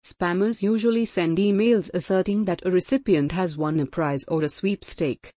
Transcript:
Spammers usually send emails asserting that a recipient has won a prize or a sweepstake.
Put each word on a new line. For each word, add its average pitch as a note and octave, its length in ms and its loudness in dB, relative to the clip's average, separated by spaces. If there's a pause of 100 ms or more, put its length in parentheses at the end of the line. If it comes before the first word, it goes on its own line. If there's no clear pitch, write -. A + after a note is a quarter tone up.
Spammers F#3+ 560 -2
usually A3+ 440 2
send E3+ 340 0
emails G3+ 560 2
asserting F#3+ 500 0
that F#3+ 220 -4
a - 20 0
recipient F3+ 640 2
has E3+ 260 -2
won D#3 220 0
a C#3 80 0
prize C#3+ 400 -2
or D#3 160 0
a D3 60 -2
sweepstake. - 880 -4